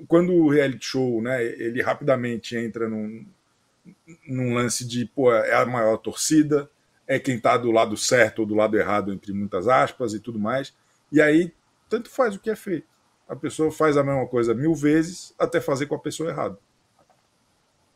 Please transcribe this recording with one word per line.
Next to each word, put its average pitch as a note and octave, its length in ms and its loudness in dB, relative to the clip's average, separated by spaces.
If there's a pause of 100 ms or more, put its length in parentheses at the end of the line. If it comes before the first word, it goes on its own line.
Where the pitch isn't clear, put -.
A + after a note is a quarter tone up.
quando F3+ 280 4
o D#3+ 160 6
reality C#3 340 2
show, B2+ 380 -2
né, B2 200 -2
ele A#2 380 -4
rapidamente B2 760 -2
entra A2+ 320 -4
num, A2 360 -8 (1040)
num B2+ 280 -4
lance A#2+ 320 -2
de, A#2+ 200 -4
pô, B2 260 2
é A2+ 220 2
a B2 120 4
maior A2+ 320 2
torcida, D3 720 0 (360)
é C3+ 120 0
quem B2 200 -4
tá B2 180 4
do A#2+ 140 0
lado G#2+ 260 2
certo A2+ 440 2
ou A2 60 -2
do G#2 80 -4
lado G#2+ 240 2
errado, G2+ 340 0
entre F#2+ 200 -12
muitas G2 360 -4
aspas B2+ 460 0
e G#2 60 -10
tudo A#2 180 -10
mais, B2 360 -4 (380)
e C#3+ 80 4
aí D#3 320 4 (360)
tanto A#3 220 -6
faz A#3 240 -2
o F#3+ 60 -14
que A3 100 -6
é G#3 60 -4
feito. F3+ 300 -8 (420)
A C#3 80 -10
pessoa D3+ 340 -2
faz D3+ 260 2
a C#3+ 80 4
mesma C#3 220 -2
coisa A#2 280 0
mil D3+ 200 0
vezes D#3 640 0
até E3+ 220 0
fazer C#3+ 260 -2
com D3 80 -6
a C#3 40 -4
pessoa D#3 320 -8
errada. A#2 280 -6 (1400)